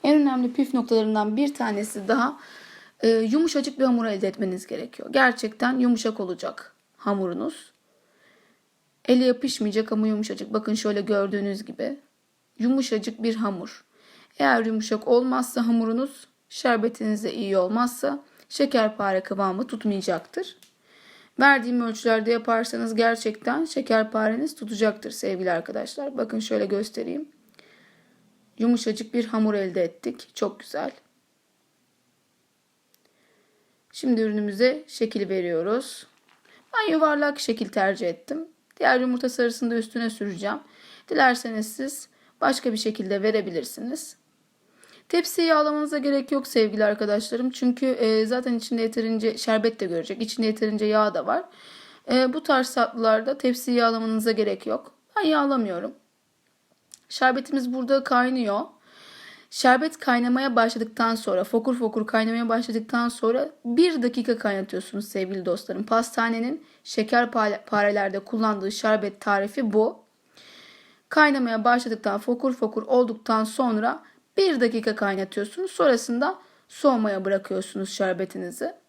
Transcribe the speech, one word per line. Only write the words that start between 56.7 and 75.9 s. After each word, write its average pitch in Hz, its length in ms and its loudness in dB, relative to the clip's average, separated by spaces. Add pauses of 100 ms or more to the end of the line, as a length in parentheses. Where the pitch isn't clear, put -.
Şerbetimiz 254 640 0
burada 262 300 2
kaynıyor. 247 560 2 (880)
Şerbet 262 500 4
kaynamaya 247 560 2
başladıktan 226 600 2
sonra, 202 280 0
fokur 226 320 0
fokur 220 320 -2
kaynamaya 226 420 0
başladıktan 233 600 0
sonra 247 400 0 (160)
bir 285 380 2
dakika 240 340 0
kaynatıyorsunuz 196 720 -4
sevgili 190 380 -6
dostlarım. 185 380 -4
Pastanenin 226 800 -2 (180)
şekerparelerde 208 1400 0
kullandığı 208 520 -2
şerbet 208 500 0
tarifi 208 520 0
bu. 214 260 2 (1080)
Kaynamaya 262 540 4
başladıktan, 220 560 2
fokur 247 340 0
fokur 220 300 -2
olduktan 226 600 2
sonra 233 600 -2 (340)
bir 359 220 4
dakika 226 360 0
kaynatıyorsunuz. 202 760 -4
Sonrasında 254 680 0 (280)